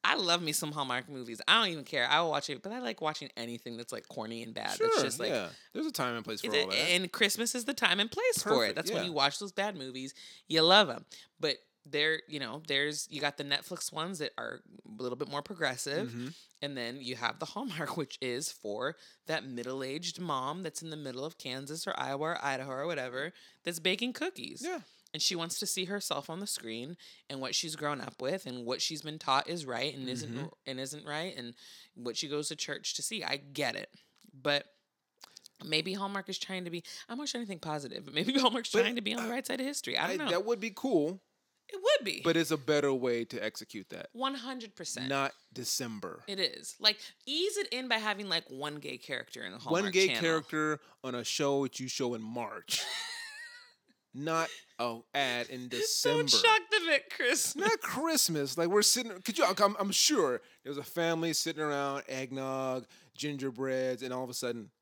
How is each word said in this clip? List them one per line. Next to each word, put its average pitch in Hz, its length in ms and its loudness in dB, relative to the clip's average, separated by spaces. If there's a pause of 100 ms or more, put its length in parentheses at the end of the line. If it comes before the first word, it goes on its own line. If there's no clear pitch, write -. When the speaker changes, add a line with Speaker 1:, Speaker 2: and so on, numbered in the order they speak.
Speaker 1:
I - 120 6
love 175 260 2
me 156 100 -2
some 151 200 -2
Hallmark 131 380 -2
movies. 120 380 -10
I 214 140 6
don't 196 100 0
even 151 120 -6
care. 123 260 0
I 151 120 6
will 165 100 2
watch 143 180 0
it, 143 140 -6
but 196 80 -8
I 247 80 -6
like 233 220 -4
watching 156 360 -2
anything 117 400 -8
that's, 117 160 -10
like, - 140 -10
corny 113 360 -8
and - 100 -12
bad. - 240 -2
Speaker 2:
Sure, 440 100 2
Speaker 1:
That's 453 160 6
just, - 160 -2
like, 120 100 0
Speaker 2:
yeah. 98 200 0 (240)
There's 311 120 -2
a 302 60 -4
time 123 240 0
and 113 100 -6
place 107 160 -4
for 123 60 -4
Speaker 1:
it's 113 80 0
a-, 147 80 4
Speaker 2:
all - 60 -2
that. - 60 0
Speaker 1:
and 175 360 2
Christmas 220 440 2
is 233 100 -2
the - 80 0
time 202 260 2
and 214 100 2
place 466 320 2
for 208 80 -2
it. - 60 6
Speaker 2:
Perfect, 101 220 4
Speaker 1:
That's 175 140 -2
when 165 120 0
Speaker 2:
yeah. 180 60 -2
Speaker 1:
you 165 40 -6
watch 143 260 4
those 202 120 -8
bad 202 240 -2
movies. 131 380 -10 (340)
You 160 160 6
love 185 260 10
'em. 120 160 -6 (340)
But 147 180 2 (280)
there, 147 420 2
you 147 120 -6
know, 131 280 -6
there's, 147 420 0
you 147 120 -8
got 143 160 0
the 147 60 -6
Netflix 143 480 -4
ones 160 280 -4
that 147 180 -4
are - 240 -6 (360)
a 117 40 -8
little 123 160 -2
bit 139 120 -6
more 143 120 -4
progressive. 147 680 -2
Speaker 2:
Mm-hmm. 120 180 -6 (340)
Speaker 1:
And 143 140 -4
then 123 240 -4
you 127 160 -6
have - 240 -2
the 160 60 -2
Hallmark, 165 520 -4
<laughs> - 0 -
which 147 240 -4
is 127 300 -2
for 117 460 -4 (300)
that 156 180 -2
middle-aged 135 760 -6
mom 151 440 -4
that's 156 180 -8
in 165 80 -10
the 151 80 -8
middle 135 260 -6
of 160 140 -8
Kansas 139 500 -6
or - 100 -4
Iowa 135 240 -2 (100)
or 160 140 -4
Idaho 135 280 0
or 135 120 -4
whatever 139 460 -4 (320)
that's 170 160 -6
baking 190 340 0
cookies. - 520 -8
Speaker 2:
Yeah. 349 140 -4 (340)
Speaker 1:
And 156 100 -4
she 185 120 2
wants 165 240 -4
to 202 60 -4
see 185 200 -2
herself 170 440 -2
on 165 100 -6
the 202 60 -6
screen 117 500 -6 (360)
and 135 100 -6
what 131 140 -4
she's 156 200 -2
grown 147 260 -2
up - 200 -10
with 156 240 -2
and 123 200 -8
what 123 140 0
she's 147 220 -2
been 156 160 -8
taught 139 320 2
is 165 160 -4
right 131 300 -2
and 131 120 -6
isn't 120 220 -4
Speaker 2:
Mm-hmm. 123 140 -4
Speaker 1:
r-, 160 80 -8 (160)
and 131 120 -6
isn't 135 260 -8
right 156 300 -4
and 120 200 -10 (400)
what 120 220 -6
she 160 100 -2
goes 147 220 -2
to 156 60 -6
church - 400 -4
to - 60 -4
see. 220 220 -4
I - 140 0
get 139 380 -2
it. 98 140 -8 (500)
But 143 260 2 (1000)
maybe 160 280 2
Hallmark 196 360 -4
is 185 80 -6
trying 185 280 -6
to 170 40 -6
be, 170 140 -4 (240)
I'm 240 100 -8
not 285 100 -6
trying 240 160 -4
to 208 40 -8
think 185 140 -8
positive, 147 440 -4
but 143 80 -14
maybe 170 200 2
<laughs> 277 60 6
Hallmark's 240 320 4
Speaker 2:
But 214 100 6
Speaker 1:
trying 240 160 2
to 226 40 -2
be 208 140 -2
on 233 80 -2
the 220 60 -4
Speaker 2:
I, - 60 -2
Speaker 1:
right 262 120 -4
side - 140 -2
of 254 40 0
history. - 320 -4
I 170 100 2
don't 190 140 0
Speaker 2:
I, 294 40 -2
Speaker 1:
know. 220 60 0
Speaker 2:
that 185 140 2
would 226 140 2
be 214 160 -2
cool. 185 460 2 (500)
Speaker 1:
It 392 100 -8
would 480 240 4
be. - 180 -4
Speaker 2:
But 165 140 6
it's 156 140 4
a 156 60 4
better 143 360 4
way 120 320 2
to 117 180 -6
execute - 460 -8
that. - 240 -10
Speaker 1:
One 262 200 -2
hundred 240 420 -10
percent. - 320 -8
Speaker 2:
Not 139 260 2 (200)
December. 113 760 -4
Speaker 1:
It 196 120 -4
is. - 400 -4
Like, 214 180 4 (300)
ease 359 300 0
it 403 100 -4
in 254 200 -4
by 233 100 2
having, 208 300 -2
like, 165 220 0
one 147 280 -6
gay 143 200 -10
character - 460 -8
in 90 80 -8
the 104 80 -12
Hallmark 165 240 4
Speaker 2:
One 196 80 0
gay 190 160 6
Speaker 1:
Channel. 127 140 2
Speaker 2:
character 156 580 2 (240)
on 127 100 -4
a 123 100 -4
show 139 400 2
that - 160 -4
you 131 80 -4
show 123 280 0
in 110 80 -6
March. 110 640 -4
Speaker 1:
<laughs> - 60 -4 (1200)
Speaker 2:
Not 160 340 2 (300)
a 120 180 0 (160)
ad 123 360 2
in 127 180 -8
Speaker 1:
Don't - 20 -12 (120)
Speaker 2:
December. - 480 2
Speaker 1:
shock 440 320 8 (100)
the 427 160 6
Vic 294 280 2
Christmas. - 400 2 (120)
Speaker 2:
Not 440 140 4
Christmas. 170 760 2
Like, 170 120 4
we're 208 120 6
sitting, 226 300 4 (100)
could - 160 -2
you, 302 80 8
I'm, 202 340 6
I'm 196 120 0
sure 165 500 6 (220)
there's 139 140 -6
a 143 60 -8
family 165 500 0
sitting 156 280 0
around, 139 460 0
eggnog, 131 800 -4 (300)
gingerbreads, 131 880 -2
and 127 100 -4
all 127 120 -2
of 123 80 -6
a - 20 -10
sudden 120 380 -4 (100)